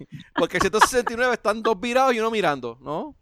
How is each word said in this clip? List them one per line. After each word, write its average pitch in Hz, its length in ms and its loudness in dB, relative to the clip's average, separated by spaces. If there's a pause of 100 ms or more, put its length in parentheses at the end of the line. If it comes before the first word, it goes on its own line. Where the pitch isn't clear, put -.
(360)
Porque 175 220 0
el - 20 0
ciento 202 200 2
sesenta 240 320 2
y 226 40 -6
nueve 247 180 2
están 220 280 -2
dos 220 180 0
virados 254 340 2
y 220 60 -2
uno 226 100 0
mirando, 143 520 -2
¿no? 180 400 -8